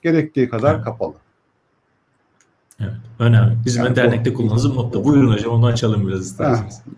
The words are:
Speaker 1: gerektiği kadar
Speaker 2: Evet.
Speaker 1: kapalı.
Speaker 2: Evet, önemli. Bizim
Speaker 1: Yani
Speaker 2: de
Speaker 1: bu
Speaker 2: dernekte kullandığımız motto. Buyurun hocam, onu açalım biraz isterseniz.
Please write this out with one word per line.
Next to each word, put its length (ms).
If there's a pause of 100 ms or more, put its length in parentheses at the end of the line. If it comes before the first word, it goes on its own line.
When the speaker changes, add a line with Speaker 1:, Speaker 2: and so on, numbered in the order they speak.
Speaker 1:
gerektiği 460
kadar 260
Speaker 2:
Evet. 100
Speaker 1:
kapalı. 300 (1700)
Speaker 2:
Evet, 120 (260)
önemli. 460
Bizim 200
Speaker 1:
Yani 120
Speaker 2:
de 40
Speaker 1:
bu 40
Speaker 2:
dernekte 300
kullandığımız 420
motto. 280
Buyurun 280
hocam, 200
onu 140
açalım 420
biraz 180
isterseniz. 560 (160)